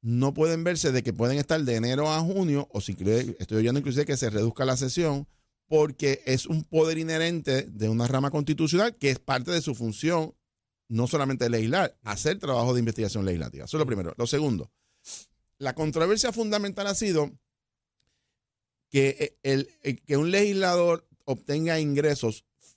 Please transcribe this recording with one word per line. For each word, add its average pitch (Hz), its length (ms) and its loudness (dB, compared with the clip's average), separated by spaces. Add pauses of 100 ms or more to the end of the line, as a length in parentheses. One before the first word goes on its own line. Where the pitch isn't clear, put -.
no 123 320 2
pueden 165 300 2
verse 170 300 0
de 123 100 2
que 131 80 -2
pueden 120 260 0
estar 160 240 0
de 123 140 0
enero 127 340 0
a 156 120 0
junio, 165 500 0
o - 80 -4
si 98 160 -6
cree, 110 440 0
estoy 107 180 -4
oyendo 117 220 2
inclusive 139 260 0
que 139 100 -2
se 123 140 -2
reduzca 110 340 0
la 131 140 2
sesión, 143 500 -2 (400)
porque 147 580 2
es 131 200 0
un 156 180 -2
poder 160 340 2
inherente 160 680 0
de 107 260 -2
una 117 180 2
rama 135 240 0
constitucional 156 640 0
que 139 140 2
es 131 100 0
parte 127 320 -4
de 170 80 0
su 139 160 -4
función, 147 580 -2 (540)
no 117 180 0
solamente 135 440 0
legislar, 120 540 0
hacer 107 360 -2
trabajo 127 340 0
de 123 60 2
investigación 110 460 -2
legislativa. 80 400 -4
Eso - 100 -10
es 156 40 -2
lo 147 60 2
primero. 98 320 -4
Lo 120 80 -2
segundo, 135 460 -2 (880)
la 135 180 -6
controversia 165 560 0
fundamental 208 560 -2
ha 202 80 -2
sido 160 340 2 (1600)
que, 139 200 4 (100)
eh, - 240 -4
el, 135 260 0 (140)
el 131 180 -4
que 143 160 0
un 160 140 2
legislador 185 760 2 (200)
obtenga 160 540 -2
ingresos 143 680 0 (320)